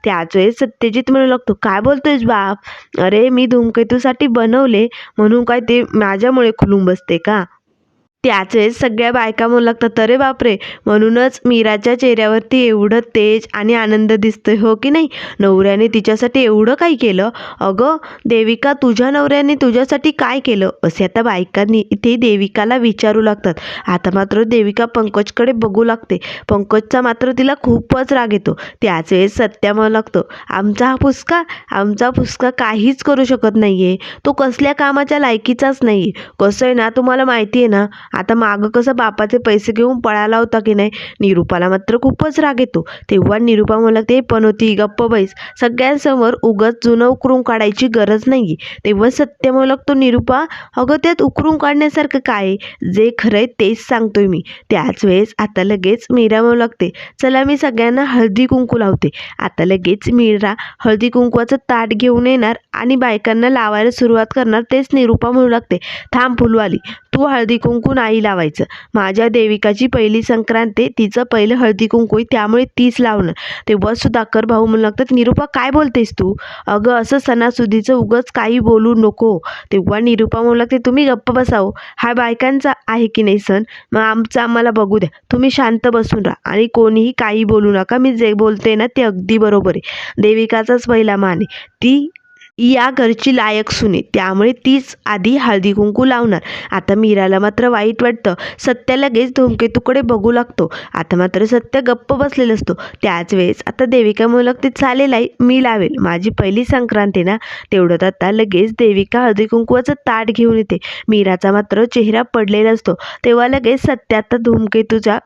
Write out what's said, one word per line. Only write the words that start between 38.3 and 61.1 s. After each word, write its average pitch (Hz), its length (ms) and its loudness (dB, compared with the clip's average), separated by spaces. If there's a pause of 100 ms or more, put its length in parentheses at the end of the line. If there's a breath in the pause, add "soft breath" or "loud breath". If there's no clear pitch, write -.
मागं 214 340 0
कसं 240 280 0
बापाचे 214 420 0
पैसे 214 340 0
घेऊन 240 280 0
पळाला 214 360 0
होता 233 240 0
की 208 140 0
नाही?" 202 160 0 (300 loud breath)
निरूपाला 180 480 0
मात्र 190 340 -2
खूपच 294 380 -2
राग 277 200 0
येतो. 247 260 -2 (240 loud breath)
तेव्हा 202 280 2
निरूपा 220 360 2
म्हणू 226 160 2
लागते, 226 300 2
"पण 226 240 0
होती 214 300 2
गप्प 208 280 -2
बैस, 220 320 0 (260 loud breath)
सगळ्यांसमोर 254 840 0
उगाच 220 320 2 (100)
जुनं 233 220 4
उकरून 254 360 0
काढायची 220 460 -2
गरज 214 380 0
नाहीये." 247 280 0 (300 loud breath)
तेव्हा 208 260 2
सत्य 269 400 -2
म्हणू 262 160 2
लागतो, 269 280 -2
"निरूपा, 254 500 2 (320 loud breath)
अगं 247 200 0
त्यात 330 260 0
उकरून 294 360 -2
काढण्यासारखं 294 600 0
काय 214 280 -2
आहे? 196 100 -2 (360 loud breath)
जे 214 260 2
खरंय 214 280 2
तेच 220 420 -2
सांगतोय 208 380 0
मी." 175 140 0 (300 loud breath)
त्याच 175 340 -2
वेळेस 202 340 2
आता 208 240 -2
लगेच 196 480 -2
मीरा 226 320 2
म्हणू 240 120 4
लागते, 233 360 -2 (320 loud breath)
"चला 262 220 2
मी 285 120 0
सगळ्यांना 247 480 0
हळदी 247 420 2
कुंकू 247 320 0
लावते." 190 300 0 (300 loud breath)
आता - 260 -4
लगेच 190 340 0 (140)
मीरा 214 420 2 (240 loud breath)
हळदी 220 300 0
कुंकवाचं 240 480 0